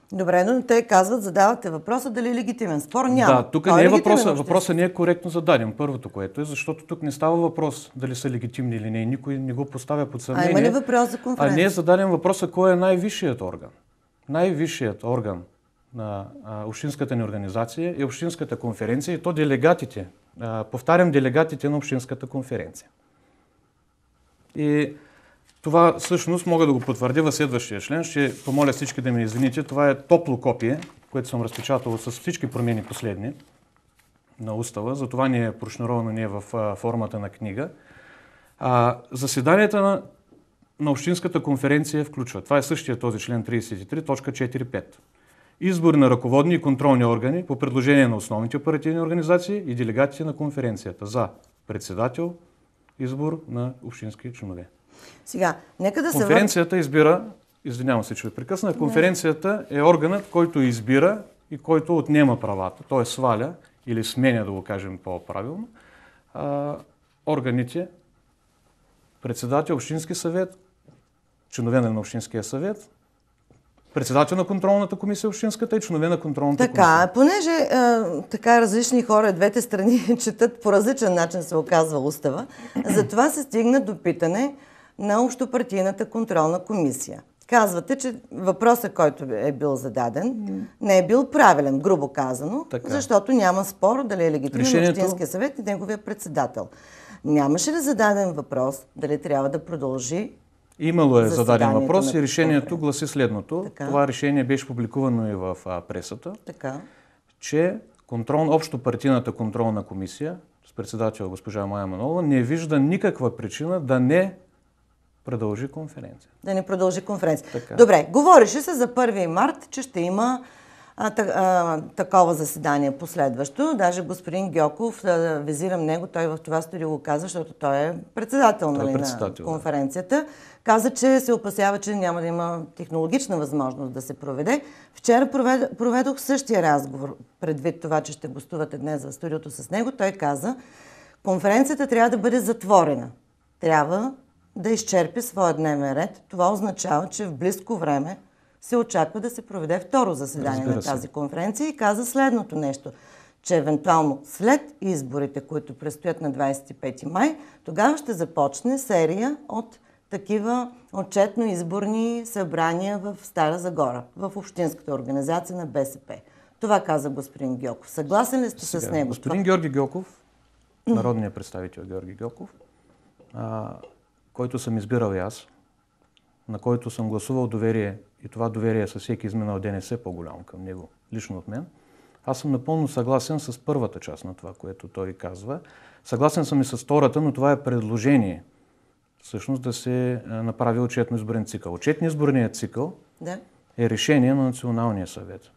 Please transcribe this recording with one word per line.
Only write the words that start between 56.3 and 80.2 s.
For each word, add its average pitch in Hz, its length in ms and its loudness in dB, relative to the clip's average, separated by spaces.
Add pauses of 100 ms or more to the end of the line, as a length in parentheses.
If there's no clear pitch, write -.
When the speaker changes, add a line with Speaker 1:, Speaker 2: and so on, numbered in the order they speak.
Speaker 2:
избира, 151 460 4 (420)
извинявам 123 380 0
се, 110 120 -8
че - 120 -8
ви 107 60 -8
прекъсна, 185 360 -4
Speaker 1:
Не. - 80 -2
Speaker 2:
конференцията 165 920 2
е 143 120 -2
органът, 170 480 4
който 170 320 2
избира 131 600 4 (300)
и 151 60 -12
който 160 400 2
отнема 147 420 4
правата, 95 440 -6
т.е. 127 220 0
сваля 127 480 0 (340)
или 113 160 -2
сменя, 120 420 0
да 101 60 -6
го 95 120 -8
кажем 95 340 -8
по-правилно, 101 720 -10 (640)
а, 143 420 -6 (500)
органите, 131 600 -2 (1300)
председател, 135 540 -2
общински 160 400 -6
съвет, 180 420 -4 (920)
членове 120 320 0
на 110 180 0
общинския 110 440 -6
съвет, 185 460 -8 (1040)
председател 147 440 2
на 185 60 0
контролната 196 520 2
комисия, 202 320 -4
общинската 214 480 -4
и 214 60 2
членове 160 280 -2
на 170 100 0
контролната 143 480 0
Speaker 1:
Така, 247 60 -4
Speaker 2:
комисия. 180 400 6
Speaker 1:
понеже, 320 580 4
а, 226 500 2
така 233 400 4
различни 233 400 2
хора, 214 320 4
двете 196 280 2
страни 214 560 2
<laughs> - 20 -8
четат 233 420 0